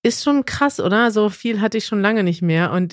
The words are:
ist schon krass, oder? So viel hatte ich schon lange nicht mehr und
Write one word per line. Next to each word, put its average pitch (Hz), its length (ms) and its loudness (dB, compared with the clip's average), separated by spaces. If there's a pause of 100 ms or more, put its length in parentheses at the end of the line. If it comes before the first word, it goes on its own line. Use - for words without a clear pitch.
ist 233 200 0
schon 285 220 2
krass, - 360 -2
oder? 220 300 2
So 208 200 2
viel 214 320 -4
hatte 220 160 -2
ich - 80 -6
schon 202 160 -2
lange 214 220 2
nicht 175 180 0
mehr 165 300 0
und 180 200 -2